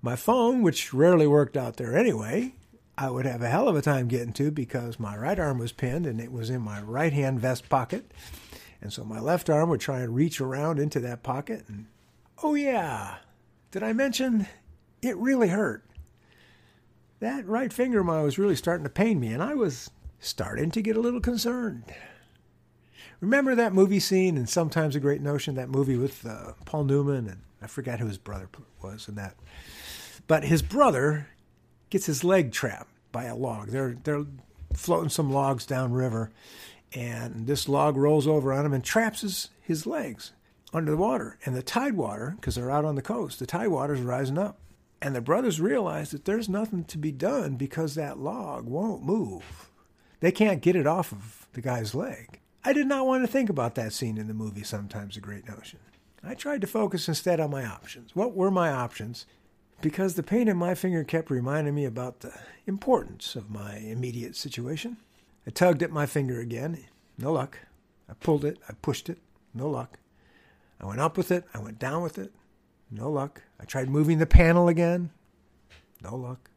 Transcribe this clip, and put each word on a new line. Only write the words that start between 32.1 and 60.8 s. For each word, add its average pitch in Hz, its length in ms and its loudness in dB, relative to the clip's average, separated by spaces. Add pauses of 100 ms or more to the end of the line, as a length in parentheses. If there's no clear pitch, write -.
leg 175 280 4
trapped - 400 -6 (200)
by 120 140 -6
a 117 100 -8
log. 113 340 -6
They're, 127 340 -2
they're 147 220 -2 (480)
floating 170 360 2
some 143 220 0
logs 135 340 2
downriver, 127 680 0 (600)
and 120 540 -8
this 139 220 -2
log 143 280 4
rolls 147 300 4
over 143 260 4
on 143 120 0
him 143 80 2
and 131 100 0
traps 220 380 0
his, 196 280 -4 (120)
his 160 260 -4
legs 247 460 -6 (400)
under 160 180 0
the 151 60 2
water. 202 480 0
And 127 100 -2
the 127 80 -4
tidewater, 151 760 -2
'cause 123 140 -4
they're 123 160 -4
out 147 140 2
on 151 100 0
the 135 60 -2
coast, 202 380 -6
the 127 60 -6
tidewater's 147 560 0
rising 131 360 -2
up. 208 220 -2 (420)
And 139 140 -4
the 123 60 -2
brothers 165 400 2
realize 170 500 0
that 143 140 -10
there's 208 240 0
nothing 196 360 -2
to - 120 -12
be 151 140 -2
done 151 440 -2
because 139 400 -4
that 151 220 -6
log 147 480 -8
won't 160 380 -4
move. 135 640 -4 (500)
They 170 120 4
can't 185 300 4
get 175 140 6
it 147 120 4
off 165 240 2
of 107 420 -16
the 123 80 -10
guy's 117 320 -4
leg. - 460 -8 (240)
I 277 100 4
did 285 140 4
not 269 180 2
want 262 180 2
to 233 80 0
think 262 180 2
about 131 260 0
that 110 180 -4
scene 110 240 -4
in 107 100 -6
the 110 60 -6
movie 107 300 -6
Sometimes 101 520 -8
a 104 60 -14
Great 101 260 -14
Notion. - 320 -18 (440)
I 208 100 -12
tried 277 280 -4
to 147 60 -4
focus 196 400 0
instead 165 320 2
on 151 120 0
my 135 120 -4
options. - 520 -12
What 208 200 0
were 190 140 4
my 175 220 4
options? 117 560 -6 (540)
Because 180 340 0
the 170 80 -2
pain 226 240 2
in 196 100 2
my 175 160 0
finger 175 300 0